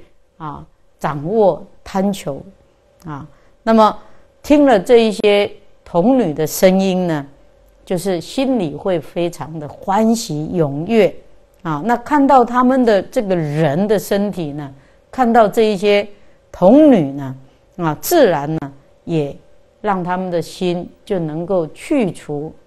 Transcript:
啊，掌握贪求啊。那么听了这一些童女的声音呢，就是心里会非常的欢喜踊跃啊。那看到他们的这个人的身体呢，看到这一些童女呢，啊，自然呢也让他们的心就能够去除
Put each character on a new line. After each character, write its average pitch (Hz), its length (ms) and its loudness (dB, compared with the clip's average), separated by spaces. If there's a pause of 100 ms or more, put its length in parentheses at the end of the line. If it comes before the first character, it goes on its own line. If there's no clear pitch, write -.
(380)
啊， 151 260 -14 (360)
掌 147 280 -6
握 196 380 0 (180)
贪 196 300 -2
求 - 260 -10 (680)
啊。 147 220 -12 (360)
那 226 100 2
么 220 240 4 (460)
听 294 240 4
了 226 120 4
这 233 180 4
一 220 140 4
些 202 400 2 (320)
童 226 360 0
女 175 120 0
的 151 140 -4
声 185 340 2
音 185 280 0
呢， 147 180 -4 (580)
就 190 140 -4
是 175 240 -4
心 262 380 -2
里 147 160 -6
会 175 240 -4
非 175 280 -6
常 156 320 -10
的 147 80 -10
欢 220 480 0
喜 156 380 -6
踊 151 320 -2
跃 214 260 2 (520)
啊。 151 200 -6
那 226 140 0
看 277 280 2
到 269 200 6
他 247 180 0
们 254 220 2
的 208 160 4
这 - 220 -6
个 190 120 -2
人 156 520 0
的 208 100 2
身 202 340 -2
体 165 200 -8
呢， 143 200 -12 (380)
看 240 220 0
到 220 160 6
这 226 160 0
一 214 120 2
些 202 320 2 (440)
童 277 400 6
女 147 220 2
呢， 135 220 -10 (420)
啊， 160 220 -4
自 311 280 4
然 151 300 -2
呢 139 160 -10 (320)
也 147 300 -4 (460)
让 190 220 -2
他 180 140 -4
们 185 140 -6
的 170 100 -2
心 175 480 -6 (160)
就 196 140 -4
能 160 260 -6
够 175 220 -2
去 240 440 -4
除 151 400 -10 (160)